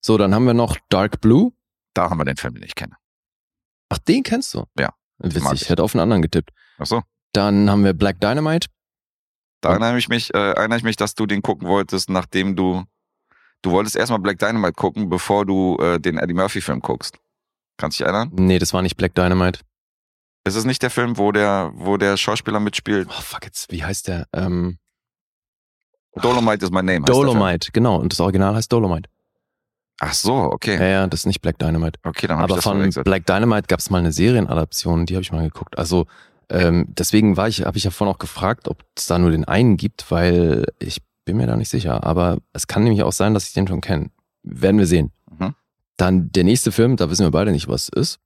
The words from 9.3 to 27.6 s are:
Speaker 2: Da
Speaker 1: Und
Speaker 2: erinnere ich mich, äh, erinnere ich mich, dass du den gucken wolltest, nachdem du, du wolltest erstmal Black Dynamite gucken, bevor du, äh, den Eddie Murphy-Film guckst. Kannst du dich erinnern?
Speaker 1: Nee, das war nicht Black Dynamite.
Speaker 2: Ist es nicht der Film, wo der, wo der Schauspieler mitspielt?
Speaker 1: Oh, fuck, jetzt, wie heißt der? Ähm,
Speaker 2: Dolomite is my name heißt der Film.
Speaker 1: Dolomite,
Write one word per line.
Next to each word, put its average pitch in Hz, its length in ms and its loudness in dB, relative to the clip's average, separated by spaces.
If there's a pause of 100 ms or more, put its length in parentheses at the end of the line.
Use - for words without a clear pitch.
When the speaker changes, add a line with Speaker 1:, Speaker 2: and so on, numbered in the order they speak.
Speaker 2:
Da 82 100 0
Speaker 1:
Und 101 120 2
Speaker 2:
erinnere 120 160 0
ich 120 100 -2
mich, 117 260 -2
äh, 101 180 2
erinnere 110 260 0
ich 120 60 -6
mich, 113 120 -2
dass 104 180 -4
du 110 120 -2
den 101 160 -2
gucken 90 240 -4
wolltest, 95 440 -2
nachdem 95 440 -2
du, 92 300 0 (760)
du 92 100 -2
wolltest 104 240 0
erstmal 113 240 0
Black 92 180 -2
Dynamite 104 360 0
gucken, 98 340 -4
bevor 101 380 0
du, 95 340 0
äh, 87 180 2
den 82 200 -4
Eddie 87 160 -2
Murphy-Film 90 460 -2
guckst. - 380 -8 (580)
Kannst 76 220 -6
du - 60 -4
dich 85 80 0
erinnern? 107 220 -2
Speaker 1:
Nee, 92 240 4
das 85 140 -2
war 92 100 0
nicht 90 140 -2
Black 92 180 -2
Dynamite. 90 460 2 (840)
Speaker 2:
Ist 95 100 -4
es 110 100 -2
nicht - 180 -2
der 123 80 -2
Film, 120 280 -2
wo 101 140 2
der, 101 420 0
wo 98 220 -2
der 98 200 0
Schauspieler 107 440 -2
mitspielt? 104 500 -4
Speaker 1:
Oh, - 100 -14
fuck, - 240 -14
jetzt, - 280 -14
wie 80 120 -8
heißt 92 240 -8
der? 87 240 -6
Ähm, 90 460 -4 (1400)
Speaker 2:
Dolomite 113 500 2
is 92 60 -2
my 92 120 0
name 92 180 2
heißt 71 80 0
der 123 60 6
Film. 143 120 4
Speaker 1:
Dolomite, 98 460 0